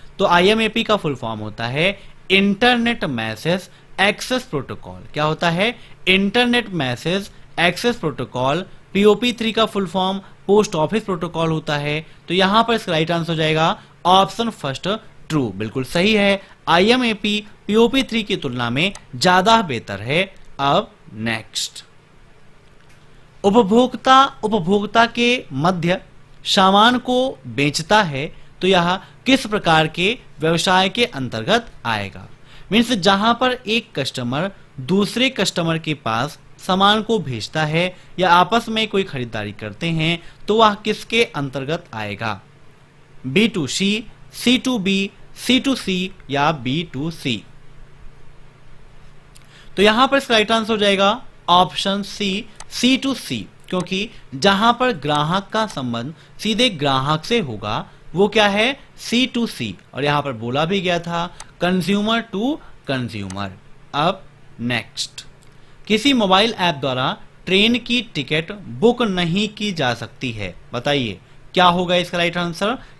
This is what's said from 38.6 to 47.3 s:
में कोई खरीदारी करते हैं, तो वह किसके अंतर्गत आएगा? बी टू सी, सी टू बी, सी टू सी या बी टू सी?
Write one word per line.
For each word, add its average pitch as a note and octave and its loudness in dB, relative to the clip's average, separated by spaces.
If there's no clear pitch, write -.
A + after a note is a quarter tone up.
में A3 -2
कोई G3 0
खरीदारी A2+ -6
करते G#2+ -8
हैं, E3 0
तो G#3 2
वह A3 6
किसके G#3+ -2
अंतर्गत C#3 -6
आएगा? G#2 -6
बी C#3 2
टू D#3+ -4
सी, G3+ -2
सी B3 2
टू B3+ 0
बी, G3 0
सी B3+ 2
टू C4+ 0
सी F#3 -4
या C#3 2
बी C3+ -2
टू D3 -6
सी? B2 -6